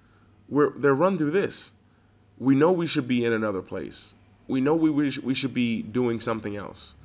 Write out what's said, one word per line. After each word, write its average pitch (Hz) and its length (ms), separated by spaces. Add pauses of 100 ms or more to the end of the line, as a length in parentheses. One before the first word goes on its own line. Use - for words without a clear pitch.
(480)
we're, 143 300
they're 139 160
run 180 240
through 147 140
this. 165 400 (640)
We 131 160
know 151 180
we 170 140
should 139 200
be 123 160
in 117 120
another 107 260
place. 87 540 (320)
We 131 160
know 143 120
we, 160 140
we 147 220
sh-, 131 80
we 131 160
should 127 180
be 120 300
doing 117 380
something 107 360
else. - 480